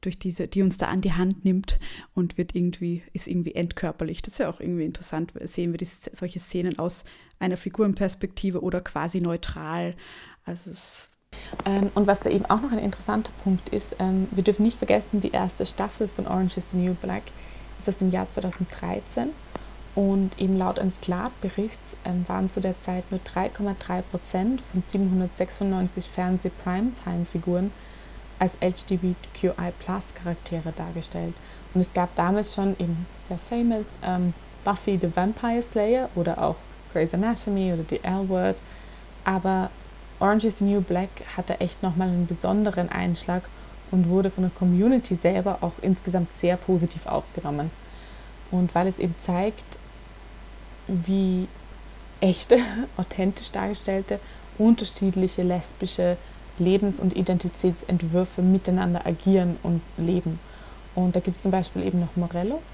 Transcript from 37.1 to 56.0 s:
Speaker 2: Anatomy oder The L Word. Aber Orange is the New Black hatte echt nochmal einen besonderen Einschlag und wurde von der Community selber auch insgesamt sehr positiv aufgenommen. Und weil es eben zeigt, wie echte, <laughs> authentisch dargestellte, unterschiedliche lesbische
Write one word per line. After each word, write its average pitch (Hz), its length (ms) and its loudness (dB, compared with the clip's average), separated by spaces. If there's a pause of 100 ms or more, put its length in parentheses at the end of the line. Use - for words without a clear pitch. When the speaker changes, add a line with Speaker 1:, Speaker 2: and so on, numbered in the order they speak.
Speaker 2:
Anatomy 196 580 2
oder 165 160 0
The - 140 -2
L 190 260 0
Word. 185 320 2 (640)
Aber 190 460 2 (480)
Orange 208 300 6
is 202 100 -2
the 202 60 2
New 202 160 6
Black 180 280 0 (280)
hatte - 240 -2
echt - 240 -2
nochmal 185 240 2
einen 175 180 2
besonderen 190 600 2
Einschlag 180 560 0 (480)
und 185 160 6
wurde 190 240 4
von 185 100 0
der 180 80 4
Community 196 640 6
selber 185 460 2
auch 170 200 -2
insgesamt 180 540 2
sehr 175 220 4
positiv 175 500 0
aufgenommen. 147 640 -2 (800)
Und 180 240 2
weil 180 140 4
es 185 100 -2
eben 175 220 0
zeigt, 190 580 -2 (1120)
wie 185 580 2 (720)
echte, 190 380 6 (200)
<laughs> - 180 -4
authentisch 190 560 -2
dargestellte, 196 680 -2 (400)
unterschiedliche 190 840 4
lesbische 180 720 0 (420)